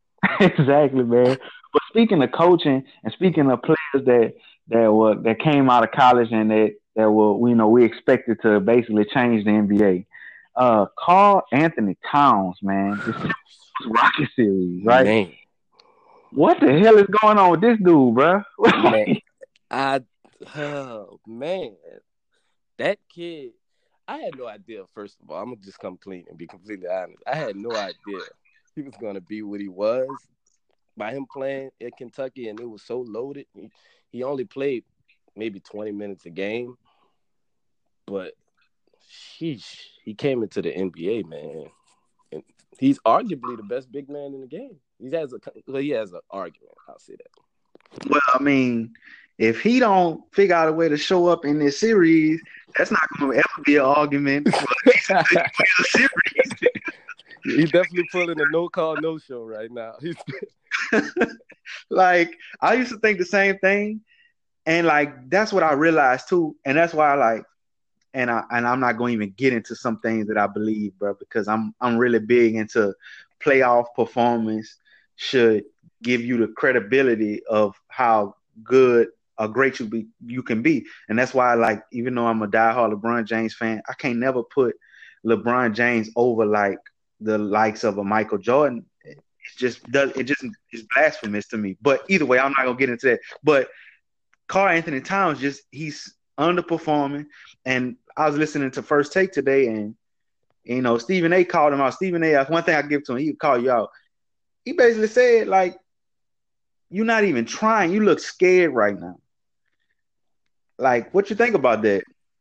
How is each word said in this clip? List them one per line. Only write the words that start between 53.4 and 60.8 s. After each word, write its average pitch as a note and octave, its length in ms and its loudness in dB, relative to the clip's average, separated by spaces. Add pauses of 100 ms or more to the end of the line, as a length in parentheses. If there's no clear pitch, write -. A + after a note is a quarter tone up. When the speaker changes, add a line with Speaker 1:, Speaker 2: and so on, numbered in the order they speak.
Speaker 1:
be C#3+ 120 4
an C#3+ 80 2
argument C#3+ 680 0
for - 120 -2 (100)
Speaker 2:
<laughs> - 80 -4
Speaker 1:
the E3+ 640 2 (420)
series. - 800 0 (760)
Speaker 2:
He - 200 2
definitely E3+ 480 0
pulling E3+ 260 -4
a D3+ 120 -2
no E3+ 180 -2
call, D#3+ 320 -4
no D#3+ 160 -6
show B2+ 260 -16
right A2 280 -14
now. A2+ 260 -14
<laughs> A#2 60 -20
He's E3 140 -10 (760)